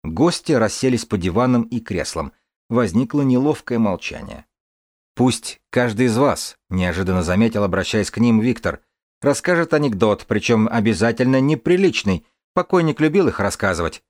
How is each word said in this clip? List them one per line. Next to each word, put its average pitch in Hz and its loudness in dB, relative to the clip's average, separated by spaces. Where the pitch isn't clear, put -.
Гости 139 0
расселись 120 0
по 110 -2
диванам 117 2
и 117 -6
креслам. 78 -6
Возникло 117 0
неловкое 131 0
молчание. 90 -4
"Пусть - 0
каждый 123 0
из 113 2
вас", — 127 -2
неожиданно 90 0
заметил, 104 2
обращаясь 95 -2
к - -10
ним, 113 4
Виктор, — 113 -4
"расскажет 170 0
анекдот, 110 0
причём 110 2
обязательно 117 0
неприличный. 151 0
Покойник 170 0
любил 156 2
их - -4
рассказывать". 95 -2